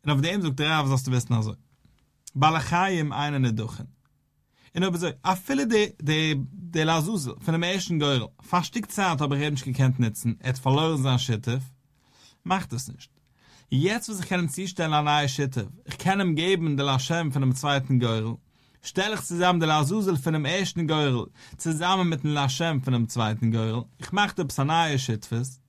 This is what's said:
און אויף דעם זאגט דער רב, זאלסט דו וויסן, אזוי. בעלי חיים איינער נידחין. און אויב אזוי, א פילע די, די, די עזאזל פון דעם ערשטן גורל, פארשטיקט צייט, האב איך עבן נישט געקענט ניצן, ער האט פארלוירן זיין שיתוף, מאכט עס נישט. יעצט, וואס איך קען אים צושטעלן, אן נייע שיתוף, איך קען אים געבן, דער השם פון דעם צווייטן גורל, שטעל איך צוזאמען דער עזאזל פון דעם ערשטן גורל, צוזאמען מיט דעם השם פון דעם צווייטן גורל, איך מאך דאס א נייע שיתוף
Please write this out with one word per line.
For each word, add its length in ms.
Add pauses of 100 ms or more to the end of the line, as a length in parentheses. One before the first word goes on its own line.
און 60
אויף 100
דעם 200
זאגט 160
דער 240
רב, 60
זאלסט 180
דו 60
וויסן, 240
אזוי. 200 (800)
בעלי 260
חיים 520
איינער 260
נידחין. 480 (880)
און 80
אויב 120
אזוי, 160 (120)
א 120
פילע 300
די, 220 (160)
די, 320 (180)
די 300
עזאזל 500 (120)
פון 100
דעם 100
ערשטן 340
גורל, 280 (240)
פארשטיקט 380
צייט, 320
האב 120
איך 100
עבן 80
נישט 180
געקענט 320
ניצן, 280
ער 80 (100)
האט 120
פארלוירן 440
זיין 160
שיתוף, 440 (800)
מאכט 280
עס 160
נישט. 220 (640)
יעצט, 360
וואס 120
איך 80
קען 120
אים 80
צושטעלן, 460
אן 100
נייע 240
שיתוף, 400 (180)
איך 100
קען 240
אים 140
געבן, 420
דער 140
השם 420
פון 100
דעם 100
צווייטן 460
גורל, 360 (480)
שטעל 300
איך 100
צוזאמען 380
דער 100
עזאזל 460
פון 160
דעם 140
ערשטן 400
גורל, 400 (300)
צוזאמען 500
מיט 160
דעם 140
השם 480
פון 100
דעם 120
צווייטן 440
גורל, 320 (180)
איך 120
מאך 240
דאס 240
א 40
נייע 340
שיתוף 500 (200)